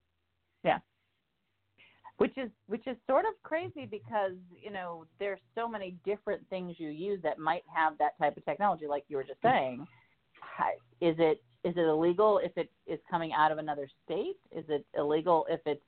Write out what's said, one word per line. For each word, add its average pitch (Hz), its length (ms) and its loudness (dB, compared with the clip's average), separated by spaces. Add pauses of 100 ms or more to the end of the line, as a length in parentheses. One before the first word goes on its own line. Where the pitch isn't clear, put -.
(640)
Yeah. 175 140 2 (1400)
Which 226 180 2
is, 254 140 -6 (160)
which 226 200 -6
is 254 100 -6 (120)
sort 285 160 4
of 440 80 0 (100)
crazy 320 440 -6
because, 202 460 -4 (300)
you 214 80 -12
know, 175 360 -10 (120)
there's 196 220 -6 (140)
so 233 120 -4
many 196 380 -8
different 202 460 -4
things 180 280 -6
you 156 120 -6
use 185 320 -4
that 151 160 0
might 160 260 0 (100)
have 156 220 2
that 151 220 0
type 147 180 2
of - 80 -18
technology, 165 420 0
like 143 220 -2
you 147 80 -4
were 135 80 -2
just 135 180 -16
saying. 185 440 2 (720)
Hi-, - 180 0 (240)
is 165 180 4
it, 160 240 4 (220)
is 175 120 0
it 180 40 0
illegal 175 640 4
if 175 120 -4
it 170 140 -4 (160)
is 156 140 -6 (100)
coming 165 220 -2
out 151 180 4
of 156 60 -2
another 147 320 -6 (160)
state? 262 320 -4 (160)
Is 156 160 -10
it 147 160 -2 (120)
illegal 160 520 2
if 160 160 -2
it's 147 240 -2